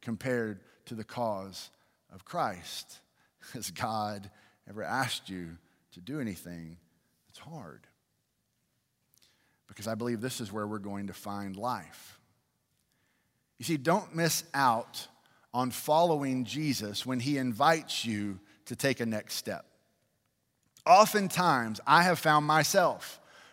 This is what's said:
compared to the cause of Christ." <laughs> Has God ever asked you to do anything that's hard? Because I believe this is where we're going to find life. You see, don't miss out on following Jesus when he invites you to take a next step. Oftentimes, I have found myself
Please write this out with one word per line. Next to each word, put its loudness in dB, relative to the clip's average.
compared -4
to -12
the -10
cause -8
of -20
Christ." -8
<laughs> -20
Has -10
God -4
ever -10
asked -4
you -10
to -20
do -8
anything -10
that's -20
hard? -18
Because -14
I -4
believe -4
this -6
is -10
where -6
we're -6
going -8
to -10
find -10
life. -8
You -10
see, 0
don't 2
miss 0
out 2
on 2
following 2
Jesus -4
when -2
he 0
invites 2
you -4
to -10
take 0
a -2
next -4
step. -8
Oftentimes, 6
I 8
have 4
found 4
myself 2